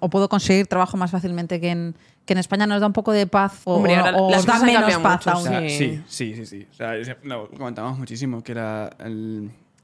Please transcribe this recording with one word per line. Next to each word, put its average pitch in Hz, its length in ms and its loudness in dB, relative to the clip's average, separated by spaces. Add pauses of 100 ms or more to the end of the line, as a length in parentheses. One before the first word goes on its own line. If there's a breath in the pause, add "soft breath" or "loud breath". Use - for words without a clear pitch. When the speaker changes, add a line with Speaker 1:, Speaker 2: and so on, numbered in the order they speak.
Speaker 1:
o 180 100 0
puedo 196 180 2
conseguir 190 380 2
trabajo 185 300 0
más 180 160 -2
fácilmente 175 480 -4
que 175 100 -2
en, 170 240 -4 (320 soft breath)
que - 60 -2
en 185 80 2
España", 202 260 0
nos 208 140 0
da 214 80 4
un 202 40 2
poco 214 200 0
de 202 160 2
paz 196 380 0
o, 180 100 0
Speaker 2:
Hombre, 185 180 4
Speaker 1:
o, 175 60 4
Speaker 2:
ahora 180 180 2
Speaker 1:
o 190 140 4
Speaker 2:
las 196 80 6
Speaker 1:
os 185 60 2
da 233 80 4
Speaker 2:
cosas 233 80 4
han 247 40 6
Speaker 1:
menos 233 140 6
Speaker 2:
cambiado 185 240 2
Speaker 1:
paz 180 220 2
Speaker 2:
mucho, 185 40 2
Speaker 1:
aún. 175 160 0
Speaker 3:
O - 40 0
sea, - 100 0
Speaker 2:
sí. 160 80 -2 (100)
Speaker 3:
sí, 147 300 -2
sí, 110 260 -8
sí, 113 120 -12
sí. 101 220 -18
O - 60 -20
sea, 113 220 -6
es, 120 260 -10
lo 120 280 -10
comentamos 120 500 -8
muchísimo, 120 420 -6
que 117 140 -10
la, 110 420 -6
el, 110 460 -10
la 104 60 -12 (340)